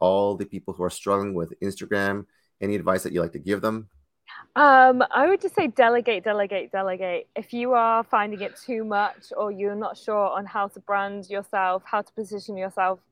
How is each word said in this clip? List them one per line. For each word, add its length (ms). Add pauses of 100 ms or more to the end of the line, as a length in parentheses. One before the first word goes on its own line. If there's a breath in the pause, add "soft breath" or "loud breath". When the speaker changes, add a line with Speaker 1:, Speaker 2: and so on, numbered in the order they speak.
Speaker 1:
all 340
the 120
people 280
who 100
are 60
struggling 440
with 260
Instagram? 640 (340)
Any 160
advice 260
that 100
you'd 100
like 100
to 60
give 240
them? 260 (680 loud breath)
Speaker 2:
Um, 540
I 160
would 140
just 140
say 140
delegate, 560
delegate, 480
delegate. 640
If 180
you 200
are 320
finding 380
it 140
too 280
much 520
or 140
you're 240
not 220
sure 320
on 180
how 220
to 120
brand 480
yourself, 560
how 180
to 100
position 440
yourself 440 (120)